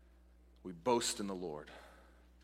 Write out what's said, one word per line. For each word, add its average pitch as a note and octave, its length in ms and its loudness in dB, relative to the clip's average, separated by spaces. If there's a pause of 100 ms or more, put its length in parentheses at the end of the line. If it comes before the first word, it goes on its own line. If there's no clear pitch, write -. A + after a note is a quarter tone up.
(640)
We F#2 100 -6
boast A#2 460 4
in G#2 80 0
the G2 80 0
Lord. D#2 360 -4 (720)